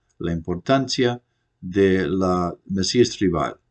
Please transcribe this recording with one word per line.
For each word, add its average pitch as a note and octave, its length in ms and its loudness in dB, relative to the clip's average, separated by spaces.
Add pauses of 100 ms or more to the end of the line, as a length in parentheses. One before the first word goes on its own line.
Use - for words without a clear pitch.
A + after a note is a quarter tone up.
(180)
la E2+ 160 -4
importancia A#2+ 880 -2 (400)
de F#2+ 480 2
la F2+ 460 0 (100)
mesías G2 460 0
tribal. E2 440 -2 (160)